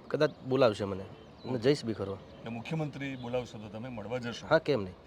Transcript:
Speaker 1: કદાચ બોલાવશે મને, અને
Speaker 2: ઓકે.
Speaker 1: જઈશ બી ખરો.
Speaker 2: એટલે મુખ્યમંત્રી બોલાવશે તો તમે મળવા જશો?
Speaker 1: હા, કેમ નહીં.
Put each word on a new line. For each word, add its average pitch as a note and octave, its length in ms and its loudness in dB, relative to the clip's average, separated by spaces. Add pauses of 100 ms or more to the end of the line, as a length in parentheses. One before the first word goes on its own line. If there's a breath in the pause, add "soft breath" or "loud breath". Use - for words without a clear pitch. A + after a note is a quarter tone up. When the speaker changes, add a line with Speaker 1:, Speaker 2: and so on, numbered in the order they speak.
Speaker 1:
કદાચ C#3+ 220 4 (180)
બોલાવશે B2 360 6
મને, G2 180 -2
અને - 480 -14
Speaker 2:
ઓકે. B2+ 80 0
Speaker 1:
જઈશ C3 260 4
બી A2+ 80 -2
ખરો. G2 200 -4
Speaker 2:
એટલે - 380 -12
મુખ્યમંત્રી C3+ 680 -4
બોલાવશે A#2+ 420 -4
તો G#2+ 100 -12
તમે A2 200 -8
મળવા A#2 300 -6
જશો? A#2 280 -6
Speaker 1:
હા, D#3 120 8
કેમ C#3 240 4
નહીં. F#2 120 -6 (120)